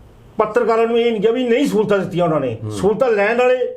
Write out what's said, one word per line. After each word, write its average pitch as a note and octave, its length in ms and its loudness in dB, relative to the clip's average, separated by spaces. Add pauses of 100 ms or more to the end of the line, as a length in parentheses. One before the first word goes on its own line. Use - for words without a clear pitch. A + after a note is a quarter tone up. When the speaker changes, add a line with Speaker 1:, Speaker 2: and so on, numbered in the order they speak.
(360)
Speaker 1:
ਪੱਤਰਕਾਰਾਂ A3+ 500 0
ਨੂੰ A#3 120 0
ਇਹ A#3 140 0
ਨਹੀਂ G3+ 100 -4
ਕਿਹਾ A3+ 100 2
ਵੀ B3+ 160 -2
ਨਹੀਂ B3 180 2
ਸਹੂਲਤਾਂ G3+ 320 0
ਦਿੱਤੀਆਂ F3 260 -2
ਉਹਨਾਂ D#3+ 160 0
ਨੇ। A#2+ 240 -4
Speaker 2:
ਹੂੰ। G#2+ 60 -8
Speaker 1:
ਸਹੂਲਤਾਂ G3+ 400 0
ਲੈਣ G#3+ 280 0
ਵਾਲੇ B3+ 200 2 (180)